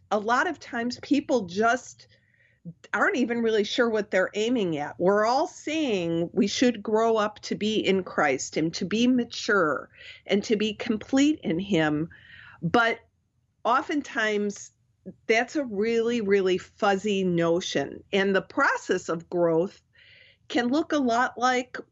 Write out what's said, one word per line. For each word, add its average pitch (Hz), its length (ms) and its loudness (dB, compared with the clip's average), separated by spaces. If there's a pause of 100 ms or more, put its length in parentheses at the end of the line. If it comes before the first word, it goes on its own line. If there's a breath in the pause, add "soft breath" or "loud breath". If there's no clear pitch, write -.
(100)
a 214 80 2
lot 240 300 0
of 302 100 -6
times 240 420 -8
people 277 420 0
just 220 640 -2 (840 soft breath)
aren't 302 240 0
even 233 240 0
really 220 240 2
sure 233 240 0
what 214 220 -2
they're 185 240 2
aiming 208 420 0
at. 147 220 -6
We're 202 260 4
all 269 220 2
saying 190 880 -2
we - 120 2
should 240 360 0
grow 226 340 2
up 208 240 -2
to - 140 -6
be 208 220 -2
in 190 280 0
Christ - 540 -2
and 160 160 -2
to 208 100 -6
be 220 220 0
mature 220 840 0 (380 loud breath)
and 202 180 0
to 226 120 0
be 214 180 -2
complete 269 680 0
in 170 160 -2
him. 160 520 0 (500 loud breath)
But 226 380 2 (680)
oftentimes 220 1080 -2 (540)
that's 233 300 0
a 285 80 -2
really, 233 560 0
really 196 380 2
fuzzy 196 640 0
notion. 170 880 0
And 196 240 2
the 180 60 0
process 277 640 -2
of 170 220 -6
growth 170 500 0 (680 soft breath)
can 247 200 0
look 302 240 0
a 302 60 2
lot 240 400 0
like 254 400 0 (120)